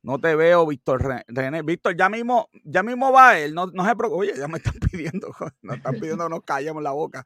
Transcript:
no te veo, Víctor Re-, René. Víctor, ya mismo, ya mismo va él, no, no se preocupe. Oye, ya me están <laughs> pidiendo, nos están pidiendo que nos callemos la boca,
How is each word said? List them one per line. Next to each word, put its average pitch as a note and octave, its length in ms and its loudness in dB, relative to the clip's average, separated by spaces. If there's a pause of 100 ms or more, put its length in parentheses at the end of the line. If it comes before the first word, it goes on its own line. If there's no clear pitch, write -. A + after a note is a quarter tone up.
no C3 180 -6
te D#3+ 140 2
veo, E3 320 6
Víctor C3+ 360 -2
Re-, C3 260 -4
René. C3+ 340 -6
Víctor, E3+ 340 -4
ya F#3 140 2
mismo, A#3 400 -2 (140)
ya F3 180 -2
mismo B3+ 300 0
va B3+ 260 10
él, D3+ 160 -4
no, F3+ 120 -4
no F#3 200 -4
se A3+ 100 2
preocupe. F3+ 240 -2
Oye, G#3 160 -2
ya C#3 100 -6
me D#3+ 120 -8
están - 160 -4
<laughs> - 160 -2
pidiendo, F3 440 -8 (280)
nos A2+ 140 -12
están - 180 -6
pidiendo E3 300 -8
que E3 60 -4
nos E3 140 -10
callemos D3+ 380 -6
la D3 80 -4
boca, C#3 360 -8